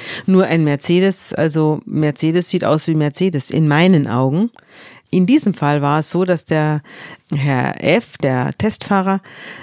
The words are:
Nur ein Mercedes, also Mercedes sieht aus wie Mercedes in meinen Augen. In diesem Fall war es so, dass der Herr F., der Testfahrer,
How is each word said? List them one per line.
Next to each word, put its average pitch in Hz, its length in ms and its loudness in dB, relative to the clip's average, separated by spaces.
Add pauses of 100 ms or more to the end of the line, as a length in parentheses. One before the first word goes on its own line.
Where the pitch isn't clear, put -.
(260)
Nur 190 200 4
ein 165 180 2
Mercedes, 175 680 0
also 156 540 0
Mercedes 156 640 0
sieht 175 140 -2
aus 151 240 0
wie 165 60 2
Mercedes 151 560 -2
in 156 180 2
meinen 156 380 4
Augen. 131 440 0 (600)
In 185 140 2
diesem 214 300 2
Fall 147 280 0
war 147 180 2
es 156 100 -4
so, 180 160 0
dass 175 180 -2
der 151 380 0 (520)
Herr 135 480 -2
F., - 360 0
der 131 400 -2
Testfahrer, 196 600 -2 (420)